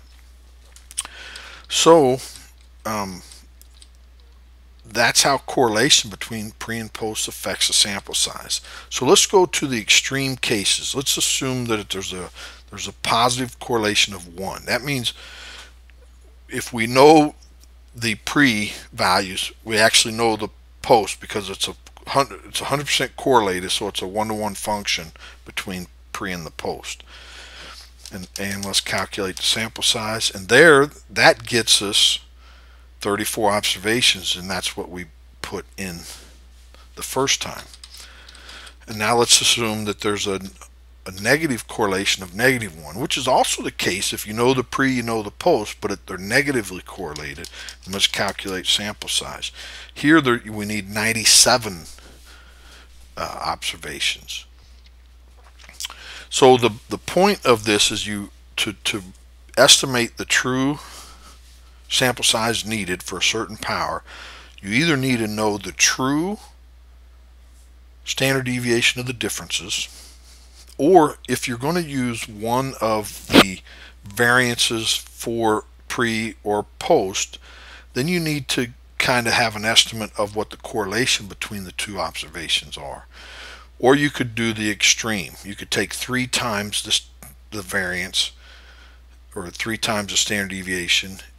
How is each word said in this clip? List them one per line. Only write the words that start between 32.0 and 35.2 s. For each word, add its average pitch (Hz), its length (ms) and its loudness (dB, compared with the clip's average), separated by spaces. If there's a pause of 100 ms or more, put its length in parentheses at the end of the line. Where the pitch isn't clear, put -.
thirty-four 104 520 0
observations, 101 800 0
and 90 160 -8
that's 90 260 -6
what 90 140 -8
we 87 160 -12 (340)